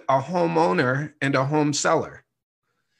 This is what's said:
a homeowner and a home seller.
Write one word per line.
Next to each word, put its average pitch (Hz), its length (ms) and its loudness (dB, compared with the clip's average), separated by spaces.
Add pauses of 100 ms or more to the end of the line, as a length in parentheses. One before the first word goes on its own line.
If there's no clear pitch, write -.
a 135 120 2
homeowner 160 1000 0
and 139 160 0
a 131 80 2
home 147 280 0
seller. 143 520 -2 (760)